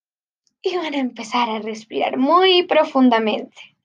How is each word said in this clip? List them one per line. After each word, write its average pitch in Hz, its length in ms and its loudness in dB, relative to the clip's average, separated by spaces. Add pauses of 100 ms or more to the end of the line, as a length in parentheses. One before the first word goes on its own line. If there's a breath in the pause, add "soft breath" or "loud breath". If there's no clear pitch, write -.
(600)
y 359 160 -4
van 311 160 -6
a 285 60 -4
empezar 240 500 -4
a 220 100 -6
respirar 220 580 -6
muy 359 460 4
profundamente. 262 960 0 (280 loud breath)